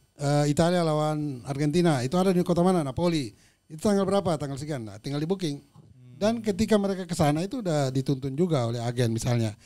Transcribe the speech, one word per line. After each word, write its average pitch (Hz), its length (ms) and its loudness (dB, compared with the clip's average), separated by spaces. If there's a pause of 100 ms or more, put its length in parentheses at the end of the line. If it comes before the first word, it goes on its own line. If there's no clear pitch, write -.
(140)
eh, 147 320 2
Italia 170 380 2
lawan 151 600 -2
Argentina." 147 600 2
"Itu 131 120 -2
ada 185 140 2
di 180 140 2
kota 175 180 2
mana?" 180 220 4
"Napoli." 143 500 -2 (320)
"Itu 156 160 -16
tanggal 202 240 2
berapa?" 190 320 0
"Tanggal 139 180 -6
sekian." 143 280 -8
Nah, 101 160 -12
tinggal 139 180 -6
di 151 80 -2
booking. 170 320 -4 (560)
Dan 226 240 0
ketika 214 400 2
mereka 190 320 -2
ke 175 80 -4
sana 151 240 2
itu 202 240 -6
udah 147 240 0
dituntun 135 480 -2
juga 156 320 2
oleh 120 80 -4
agen 120 320 0
misalnya. 113 560 0